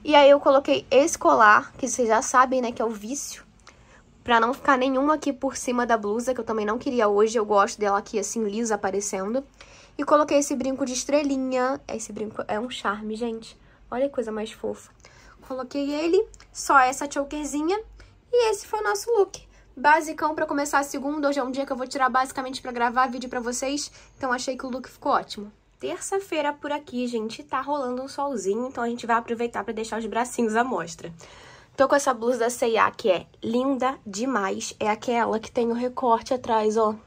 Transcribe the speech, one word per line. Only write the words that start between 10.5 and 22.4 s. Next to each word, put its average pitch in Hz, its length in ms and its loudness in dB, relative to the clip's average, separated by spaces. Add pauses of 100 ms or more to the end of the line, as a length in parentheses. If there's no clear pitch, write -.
brinco 262 320 -4
de 254 60 -6
estrelinha. 262 960 -2
Esse 220 240 -10
brinco 214 360 -8
é 214 120 -4
um 247 80 -6
charme, 214 480 -6
gente. 226 400 -8 (360)
Olha 262 180 -2
que 277 60 -10
coisa 220 160 -4
mais 220 200 -6
fofa. - 400 -10 (560)
Coloquei 269 440 -6
ele, 339 360 0 (240)
só - 280 4
essa 269 280 2
chokerzinha. 294 720 -4 (520)
E 480 180 4
esse 415 160 -4
foi 427 140 -6
o 427 40 -4
nosso 415 280 -2
look. 403 360 0 (300)
Basicão 311 560 2
pra 311 140 -2
começar 285 320 0
a 285 40 0
segunda. 285 460 -4
Hoje 285 100 0
é 247 40 -2
um 262 80 -4
dia 269 120 -4
que 269 80 -6
eu 254 60 -4
vou 254 80 -6
tirar 262 240 0
basicamente 262 500 -2